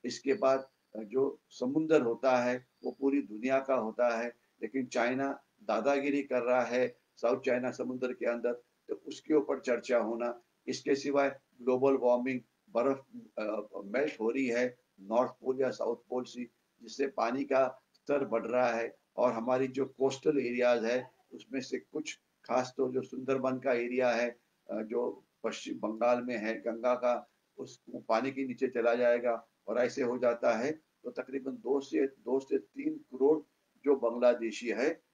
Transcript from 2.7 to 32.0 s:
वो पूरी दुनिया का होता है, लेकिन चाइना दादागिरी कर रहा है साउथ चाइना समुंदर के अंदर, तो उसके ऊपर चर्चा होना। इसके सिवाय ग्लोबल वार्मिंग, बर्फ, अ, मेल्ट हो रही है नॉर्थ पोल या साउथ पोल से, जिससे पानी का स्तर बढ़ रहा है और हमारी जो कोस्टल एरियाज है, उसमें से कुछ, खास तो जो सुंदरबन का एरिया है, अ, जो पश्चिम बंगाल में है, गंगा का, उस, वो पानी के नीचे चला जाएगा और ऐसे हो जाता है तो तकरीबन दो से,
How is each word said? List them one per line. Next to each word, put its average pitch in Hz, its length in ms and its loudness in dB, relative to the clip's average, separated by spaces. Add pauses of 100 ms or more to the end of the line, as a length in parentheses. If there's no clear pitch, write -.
वो 127 60 -4
पूरी 139 320 0
दुनिया 120 380 -2
का 131 140 0
होता 113 440 0
है, 120 180 -6 (260)
लेकिन 123 240 -4
चाइना 131 560 -2 (200)
दादागिरी 135 600 0
कर 123 200 -2
रहा 123 200 2
है 123 360 0 (180)
साउथ 127 240 0
चाइना 123 300 0
समुंदर 127 420 -4
के 120 140 -4
अंदर, 120 260 0 (360)
तो - 60 -4
उसके - 400 -4
ऊपर 139 260 2
चर्चा 120 380 0
होना। 117 440 -2 (240)
इसके 135 280 0
सिवाय 139 460 0 (220)
ग्लोबल 127 340 4
वार्मिंग, 123 440 2 (300)
बर्फ, 135 360 0 (320)
अ, 107 300 -4 (160)
मेल्ट 120 360 -2
हो 110 100 2
रही 131 160 0
है 123 320 0 (220)
नॉर्थ 117 300 0
पोल 131 300 -4
या 127 100 2
साउथ 110 260 -4
पोल 123 280 -6
से, 123 200 -12 (360)
जिससे 120 260 -4
पानी 127 380 -2
का 131 380 2 (120)
स्तर 143 300 -2
बढ़ 110 220 -2
रहा 123 260 2
है 117 240 -4 (200)
और 120 160 2
हमारी 127 340 0
जो 131 200 -2
कोस्टल 139 520 0
एरियाज 120 460 2
है, 123 260 -2 (220)
उसमें 127 280 -8
से 123 180 -6
कुछ, - 420 -10 (240)
खास 123 320 -2
तो 127 160 0
जो 127 100 -2
सुंदरबन 131 560 -2
का 127 140 -2
एरिया 123 380 0
है, 117 260 0 (340)
अ, 110 120 -4
जो 120 420 -4 (200)
पश्चिम - 340 -6
बंगाल 120 440 0
में 120 160 -4
है, 110 220 -4
गंगा 117 340 0
का, 120 340 0 (300)
उस, - 300 -14
वो 120 120 -12
पानी 120 320 0
के 135 120 -4
नीचे 127 240 -2
चला 117 260 2
जाएगा 120 540 2 (180)
और 110 120 -2
ऐसे 127 240 0
हो 123 160 0
जाता 120 380 2
है 131 160 -2
तो - 380 -12
तकरीबन 135 420 -6
दो 123 280 0
से, 139 260 0